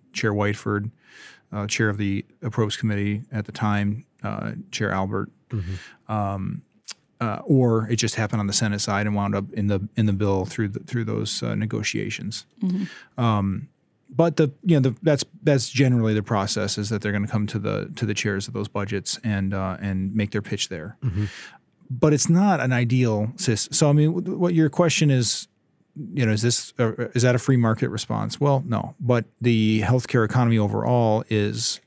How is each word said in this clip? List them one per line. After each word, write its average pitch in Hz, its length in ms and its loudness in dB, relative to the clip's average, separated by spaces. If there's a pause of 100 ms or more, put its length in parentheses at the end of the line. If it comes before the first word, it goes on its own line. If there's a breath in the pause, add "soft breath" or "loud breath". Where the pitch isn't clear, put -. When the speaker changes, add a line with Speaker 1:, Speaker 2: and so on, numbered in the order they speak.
(160)
Speaker 1:
Chair 107 180 0
Whiteford, 104 580 -2 (640 loud breath)
uh, 104 140 -6
chair 110 240 0
of 101 80 -4
the 98 260 -2 (160)
Appropriations 110 380 -2
Committee 104 520 0
at 107 140 -4
the - 80 -16
time, 104 540 -2 (160)
uh, 53 300 -6 (180)
Chair 101 200 -4
Albert. 95 400 -4 (200)
Speaker 2:
Mm-hmm. 95 640 -8
Speaker 1:
Um, 98 500 -4 (580)
uh, 113 240 -4
or 120 460 4
it 113 60 0
just 110 200 0
happened 110 240 -2
on 101 60 0
the 101 60 -2
Senate 104 280 0
side 101 260 0
and 104 80 0
wound 101 200 0
up 98 180 -2
in 101 160 -2
the, 101 280 0
in 110 100 4
the 104 60 4
bill 98 320 2
through 107 240 -4
the, 98 120 -8
through 117 240 -6
those, 107 380 -4
uh, 107 120 -4
negotiations. 107 920 -4 (160)
Speaker 3:
Mm-hmm. 185 600 -4
Speaker 1:
Um, 104 460 0 (420)
but 160 260 2
the, 143 160 2 (100)
you 165 180 4
know, 127 100 4
the, 113 120 -6
that's, 151 220 2 (180)
that's 139 280 2
generally 120 440 4
the 104 80 0
process 101 560 -2
is 104 120 -4
that 104 120 -2
they're 104 100 -2
gonna 104 160 0
come 104 200 -2
to 113 100 -4
the, 101 380 -4
to 117 100 -2
the 107 80 -2
chairs 101 340 -4
of - 60 -12
those 101 140 -6
budgets 101 560 -6
and, 98 300 0
uh, 95 260 -4
and 95 340 -4
make 104 160 0
their 104 120 -4
pitch - 260 -6
there. 90 340 -10
Speaker 2:
Mm-hmm. 104 220 -2 (680 loud breath)
Speaker 1:
But 151 220 2
it's 143 160 0
not 180 320 4
an 127 120 0
ideal 120 640 2
sys-, - 380 -2
so, 151 140 4
I 143 40 6
mean, 151 220 4
w-, 180 240 -4
what 175 160 2
your 160 160 4
question 160 400 4
is, 123 380 0 (640)
you 127 140 0
know, 107 60 4
is 104 100 0
this - 360 0
a, 117 380 0
is 117 60 2
that 123 120 6
a 120 40 2
free 131 180 2
market 117 320 2
response? 110 520 -4
Well, 139 260 2
no, - 320 -4
but 120 280 2 (140)
the 110 420 4
healthcare 120 420 2
economy 117 340 2
overall 110 680 2
is 110 580 -2